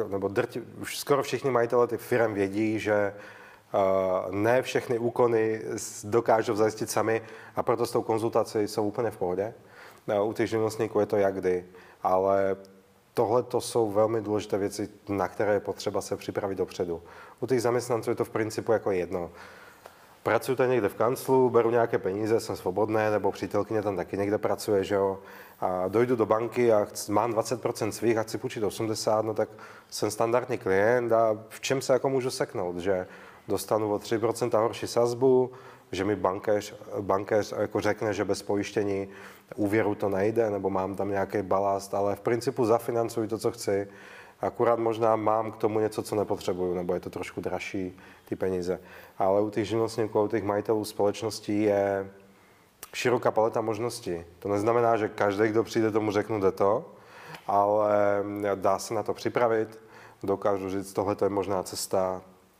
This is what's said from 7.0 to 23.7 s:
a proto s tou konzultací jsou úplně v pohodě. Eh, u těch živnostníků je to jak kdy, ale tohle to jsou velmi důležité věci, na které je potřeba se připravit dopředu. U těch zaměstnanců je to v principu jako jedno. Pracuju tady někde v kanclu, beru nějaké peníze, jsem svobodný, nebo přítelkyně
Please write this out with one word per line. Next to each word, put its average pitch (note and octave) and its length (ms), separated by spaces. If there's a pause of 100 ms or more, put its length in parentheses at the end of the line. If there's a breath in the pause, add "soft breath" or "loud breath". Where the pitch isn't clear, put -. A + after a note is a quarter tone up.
a G#2+ 80
proto A#2+ 220
s - 60
tou A#2+ 100
konzultací A2 580
jsou G#2 280
úplně G#2+ 240
v G#2+ 60
pohodě. F#2+ 360 (540 loud breath)
Eh, G#2+ 140
u G#2+ 120
těch G#2 160
živnostníků A2 500
je G#2 60
to G#2 120
jak G2 180
kdy, F2+ 300 (380 loud breath)
ale G2 520 (580)
tohle A#2+ 300
to A#2+ 180
jsou A2+ 300
velmi A2 300
důležité G#2 360
věci, G2 320 (200)
na F#2+ 180
které G#2 260
je G2+ 60
potřeba G2 420
se G2 160
připravit G2 400
dopředu. F2 440 (380 loud breath)
U - 80
těch B2+ 140
zaměstnanců A#2+ 480
je A2+ 60
to A2+ 100
v - 40
principu A2 420
jako G#2+ 200
jedno. F2 380 (920 loud breath)
Pracuju A#2 320
tady B2+ 140
někde A#2+ 200
v - 60
kanclu, B2+ 540
beru A#2 220
nějaké A#2+ 260
peníze, G#2 420
jsem G2+ 160
svobodný, G2+ 400 (160)
nebo G2+ 200
přítelkyně G#2 500